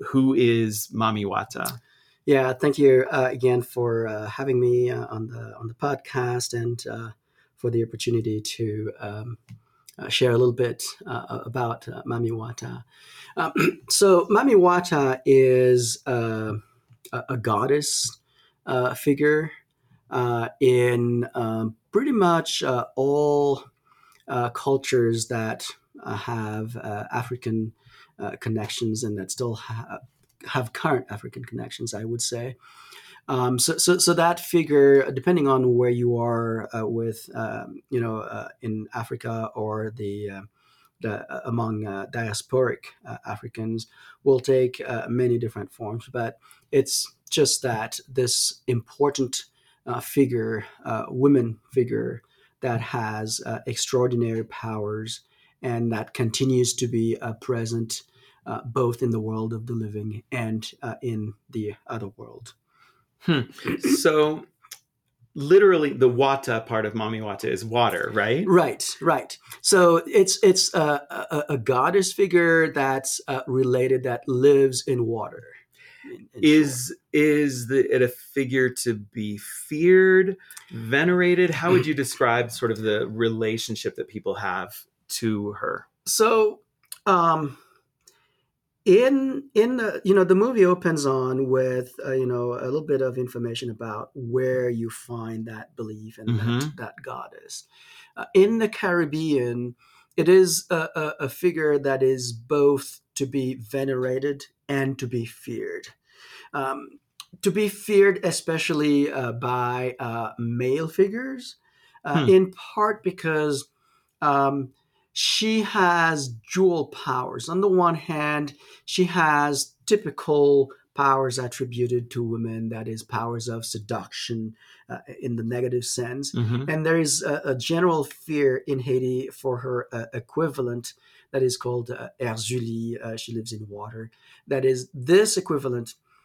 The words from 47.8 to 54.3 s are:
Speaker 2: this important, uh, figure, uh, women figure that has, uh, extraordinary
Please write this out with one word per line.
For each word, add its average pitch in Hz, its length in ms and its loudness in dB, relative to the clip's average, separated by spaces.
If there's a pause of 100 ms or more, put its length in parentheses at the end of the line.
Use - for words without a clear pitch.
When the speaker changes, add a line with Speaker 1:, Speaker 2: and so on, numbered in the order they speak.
Speaker 2:
this - 600 -2
important, 127 800 -2 (420)
uh, 120 140 -6
figure, 113 680 0 (180)
uh, 110 240 -4
women 127 500 2 (140)
figure 120 500 -2 (380)
that 120 220 -2
has, 110 640 -6
uh, 113 200 -8
extraordinary 120 800 -2